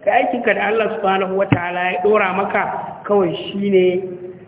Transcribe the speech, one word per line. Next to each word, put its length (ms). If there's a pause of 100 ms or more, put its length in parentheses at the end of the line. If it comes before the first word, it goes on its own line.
Ka 80
aikinka 420
da 140
Allah 320
subhanahu 360
wa 100
ta'ala 460
ya 100
ɗora 340
maka, 680
kawai 300
shi 360
ne 320 (460)